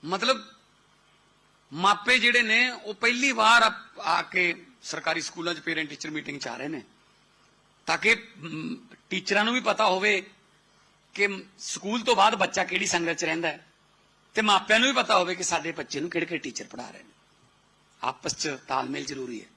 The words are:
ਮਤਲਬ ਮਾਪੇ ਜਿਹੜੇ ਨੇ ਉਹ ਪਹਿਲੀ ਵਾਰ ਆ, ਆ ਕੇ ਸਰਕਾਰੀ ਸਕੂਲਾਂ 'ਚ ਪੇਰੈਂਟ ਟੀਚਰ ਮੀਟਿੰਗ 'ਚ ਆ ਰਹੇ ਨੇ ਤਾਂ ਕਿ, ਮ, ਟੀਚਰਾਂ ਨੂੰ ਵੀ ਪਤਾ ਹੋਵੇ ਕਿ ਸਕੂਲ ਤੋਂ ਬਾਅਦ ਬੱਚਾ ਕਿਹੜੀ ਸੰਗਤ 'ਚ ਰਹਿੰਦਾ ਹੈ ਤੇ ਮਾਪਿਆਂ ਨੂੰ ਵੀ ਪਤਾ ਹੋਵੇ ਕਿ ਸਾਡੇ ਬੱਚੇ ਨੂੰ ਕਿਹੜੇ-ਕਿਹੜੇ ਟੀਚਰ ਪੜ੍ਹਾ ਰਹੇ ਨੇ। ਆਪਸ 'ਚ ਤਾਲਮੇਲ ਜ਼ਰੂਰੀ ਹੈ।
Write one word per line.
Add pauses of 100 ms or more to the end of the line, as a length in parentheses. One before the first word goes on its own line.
ਮਤਲਬ (1160)
ਮਾਪੇ
ਜਿਹੜੇ
ਨੇ
ਉਹ
ਪਹਿਲੀ
ਵਾਰ
ਆ, (100)
ਆ
ਕੇ (160)
ਸਰਕਾਰੀ
ਸਕੂਲਾਂ
'ਚ
ਪੇਰੈਂਟ
ਟੀਚਰ
ਮੀਟਿੰਗ
'ਚ
ਆ
ਰਹੇ
ਨੇ (1040)
ਤਾਂ
ਕਿ, (100)
ਮ, (340)
ਟੀਚਰਾਂ
ਨੂੰ
ਵੀ
ਪਤਾ
ਹੋਵੇ (840)
ਕਿ (140)
ਸਕੂਲ
ਤੋਂ
ਬਾਅਦ
ਬੱਚਾ
ਕਿਹੜੀ
ਸੰਗਤ
'ਚ
ਰਹਿੰਦਾ
ਹੈ (680)
ਤੇ
ਮਾਪਿਆਂ
ਨੂੰ
ਵੀ
ਪਤਾ
ਹੋਵੇ
ਕਿ
ਸਾਡੇ
ਬੱਚੇ
ਨੂੰ
ਕਿਹੜੇ-ਕਿਹੜੇ
ਟੀਚਰ
ਪੜ੍ਹਾ
ਰਹੇ
ਨੇ। (920)
ਆਪਸ
'ਚ (100)
ਤਾਲਮੇਲ
ਜ਼ਰੂਰੀ
ਹੈ। (100)